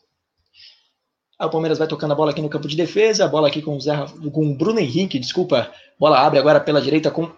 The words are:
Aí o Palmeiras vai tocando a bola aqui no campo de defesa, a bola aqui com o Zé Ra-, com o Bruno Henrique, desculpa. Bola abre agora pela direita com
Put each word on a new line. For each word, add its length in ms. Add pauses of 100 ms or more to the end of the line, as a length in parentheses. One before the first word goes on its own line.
(1400)
Aí 80
o 40
Palmeiras 280
vai 80
tocando 260
a 20
bola 160
aqui 100
no 80
campo 180
de 100
defesa, 480
a 40
bola 200
aqui 120
com 160
o 40
Zé 120
Ra-, 140 (260)
com 180
o 40
Bruno 260
Henrique, 380
desculpa. 520 (280)
Bola 200
abre 200
agora 200
pela 220
direita 300
com 280